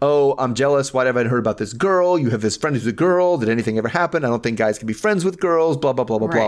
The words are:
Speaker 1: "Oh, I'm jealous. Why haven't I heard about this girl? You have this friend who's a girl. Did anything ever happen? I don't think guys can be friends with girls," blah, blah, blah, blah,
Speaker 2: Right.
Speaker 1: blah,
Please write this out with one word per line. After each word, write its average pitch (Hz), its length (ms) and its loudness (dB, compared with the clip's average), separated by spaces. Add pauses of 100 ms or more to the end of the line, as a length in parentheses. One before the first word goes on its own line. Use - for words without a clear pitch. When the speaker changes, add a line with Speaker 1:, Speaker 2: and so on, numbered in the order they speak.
Speaker 1:
"Oh, 143 360 4
I'm 123 160 -2
jealous. 139 380 0
Why 127 140 2
haven't 123 200 0
I 117 40 -2
heard 123 80 2
about 107 200 0
this 107 140 -6
girl? 180 460 2
You 127 120 0
have 113 120 -2
this 107 140 0
friend 147 200 -2
who's 110 100 -4
a 117 60 -2
girl. 180 460 2
Did 110 100 -2
anything 113 300 0
ever 110 100 -2
happen? 170 360 -2
I 123 40 0
don't 117 140 -2
think 117 160 -4
guys 107 200 0
can 113 80 -12
be 110 80 -2
friends 202 300 0
with 180 160 -4
girls," 165 360 2
blah, 135 160 0
blah, 123 120 -2
blah, 110 140 -2
blah, 110 100 -2
Speaker 2:
Right. - 80 -2
Speaker 1:
blah, 110 120 2